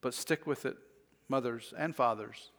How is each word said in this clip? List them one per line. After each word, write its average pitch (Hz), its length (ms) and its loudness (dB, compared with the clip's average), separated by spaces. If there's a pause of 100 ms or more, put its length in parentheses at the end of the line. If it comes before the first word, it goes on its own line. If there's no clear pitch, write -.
but 127 120 0
stick - 320 0
with 151 200 -2
it, 175 100 0 (540)
mothers 120 480 0
and 156 180 -2
fathers 107 640 2